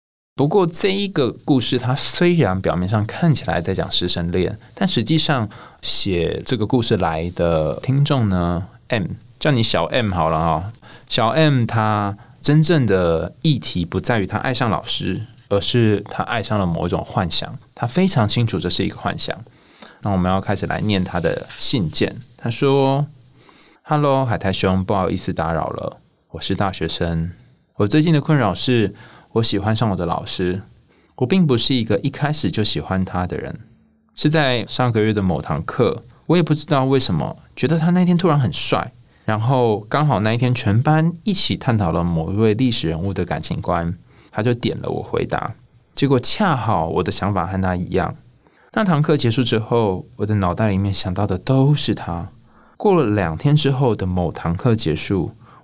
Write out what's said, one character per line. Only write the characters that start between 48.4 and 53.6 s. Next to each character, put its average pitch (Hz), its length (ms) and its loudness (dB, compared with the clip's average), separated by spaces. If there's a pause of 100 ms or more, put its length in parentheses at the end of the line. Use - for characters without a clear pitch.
那 220 100 0
堂 165 180 2
课 151 140 2
结 123 160 2
束 123 120 0
之 117 160 0
后， 107 460 0 (120)
我 104 80 -2
的 107 100 0
脑 92 180 2
袋 110 140 0
里 98 100 0
面 98 160 0
想 92 200 -4
到 98 120 -2
的 95 120 -2
都 135 360 2
是 147 220 0
他。 85 340 -8 (460)
过 208 200 2
了 113 200 2
两 82 220 0
天 143 180 2
之 139 160 4